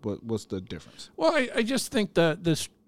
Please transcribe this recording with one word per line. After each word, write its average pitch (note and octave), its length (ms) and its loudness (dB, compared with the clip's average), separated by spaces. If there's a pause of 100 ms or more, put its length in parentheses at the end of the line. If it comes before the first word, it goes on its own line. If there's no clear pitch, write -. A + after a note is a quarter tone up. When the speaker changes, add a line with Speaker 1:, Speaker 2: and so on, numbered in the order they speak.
Speaker 1:
What, G#2 200 -4
what's A2+ 220 -4
the G2 160 -6
difference? - 540 -14
Speaker 2:
Well, D#4+ 180 2
I, C#4 220 2
I B3+ 80 2
just A#3+ 280 -2
think - 240 0
that E3 280 4
this, D#3+ 240 0 (200)